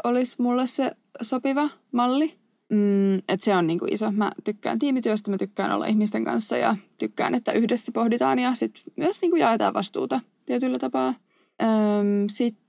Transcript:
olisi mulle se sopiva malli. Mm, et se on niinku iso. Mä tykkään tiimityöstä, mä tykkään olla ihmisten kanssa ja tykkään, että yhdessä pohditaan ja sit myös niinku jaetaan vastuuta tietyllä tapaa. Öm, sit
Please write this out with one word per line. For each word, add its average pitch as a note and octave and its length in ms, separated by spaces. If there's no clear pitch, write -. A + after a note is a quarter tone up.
olisi B3 380
mulle B3 240
se B3+ 260
sopiva C4+ 460
malli. B3+ 460
Mm, G3+ 480
et F#3 120
se G3+ 160
on E3+ 100
niinku E3+ 240
iso. G#3 200
Mä G3+ 220
tykkään G#3+ 340
tiimityöstä, A#3 520
mä G3 80
tykkään G3 340
olla - 140
ihmisten G#3+ 380
kanssa A#3 320
ja A3+ 200
tykkään, - 360
että A#3+ 180
yhdessä A#3 400
pohditaan A#3 460
ja B3+ 160
sit - 280
myös F4+ 240
niinku F4 160
jaetaan A3+ 380
vastuuta B3+ 460
tietyllä B2+ 320
tapaa. C3 360
Öm, G#3 680
sit A#3 260